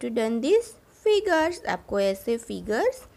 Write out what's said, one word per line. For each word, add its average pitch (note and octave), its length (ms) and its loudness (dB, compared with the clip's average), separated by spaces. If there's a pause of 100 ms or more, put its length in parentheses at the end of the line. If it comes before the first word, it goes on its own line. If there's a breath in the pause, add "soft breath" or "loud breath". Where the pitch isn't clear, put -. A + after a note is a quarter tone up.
to B3 160 -6
done A3+ 260 0
this G#4 240 2 (380)
figures। F4 640 2
आपको G3+ 300 -4
ऐसे G3 380 0
फिगर्स A3 640 -2 (160 loud breath)